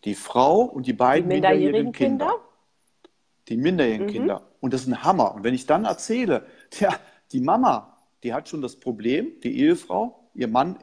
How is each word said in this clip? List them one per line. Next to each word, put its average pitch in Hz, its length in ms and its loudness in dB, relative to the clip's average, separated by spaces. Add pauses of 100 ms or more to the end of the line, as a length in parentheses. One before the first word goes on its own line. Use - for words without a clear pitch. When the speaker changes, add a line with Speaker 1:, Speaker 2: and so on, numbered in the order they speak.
Speaker 1:
Die 104 100 -6
Frau 143 480 2
und 143 240 -4
die 123 80 -2
beiden 143 360 2
Speaker 2:
Die 190 60 0
minderjährigen 190 560 2
Speaker 1:
minderjährigen - 20 -12
Kinder. 269 320 0
Speaker 2:
Kinder? 440 160 -2 (1040)
Speaker 1:
Die 113 100 -4
minderjährigen 139 480 0
Speaker 2:
Mhm. 202 60 -4
Speaker 1:
Kinder. 262 300 -4 (180)
Und 127 140 -4
das 127 80 -4
ist 131 60 -6
ein 120 160 -4
Hammer. 151 320 2
Und 98 80 -14
wenn 123 100 0
ich 127 120 -6
dann 175 200 2
erzähle, 208 600 -2 (240)
tja, 190 260 -2 (360)
die 135 100 -2
Mama, 170 560 0 (260)
die 117 100 -6
hat 147 160 -6
schon 156 120 -8
das 123 140 -8
Problem, 127 560 -4 (120)
die - 160 -4
Ehefrau, 170 600 0 (160)
ihr 123 120 -4
Mann 135 360 0